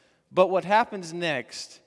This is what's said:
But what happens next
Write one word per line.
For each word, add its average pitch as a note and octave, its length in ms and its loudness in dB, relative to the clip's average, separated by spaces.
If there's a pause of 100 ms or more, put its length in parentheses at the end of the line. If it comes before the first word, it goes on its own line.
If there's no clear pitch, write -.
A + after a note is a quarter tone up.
(320)
But F3+ 200 4
what F3+ 120 0
happens G3 480 0
next D#3+ 760 -6